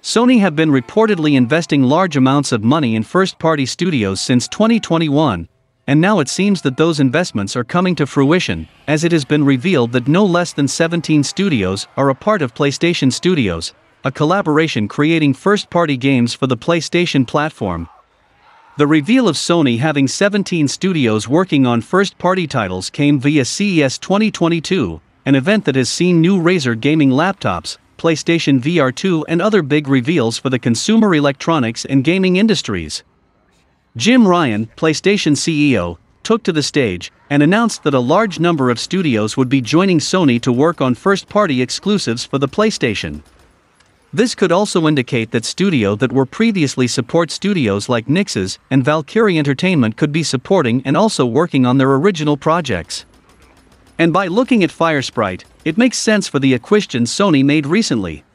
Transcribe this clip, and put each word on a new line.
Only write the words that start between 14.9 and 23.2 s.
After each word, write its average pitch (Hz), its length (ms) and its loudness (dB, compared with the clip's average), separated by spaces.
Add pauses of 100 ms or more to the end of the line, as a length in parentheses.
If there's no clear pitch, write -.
first-party 175 640 -2
games 120 340 0
for - 140 -4
the 131 100 0
PlayStation 165 680 0
platform. 104 600 -4 (920)
The 147 80 4
reveal 185 420 2
of 151 80 0
Sony 143 420 0
having 143 300 0
seventeen 190 600 0
studios 117 600 0
working 147 380 2
on 117 160 0
first-party 185 640 -2
titles 95 420 -4
came 143 320 0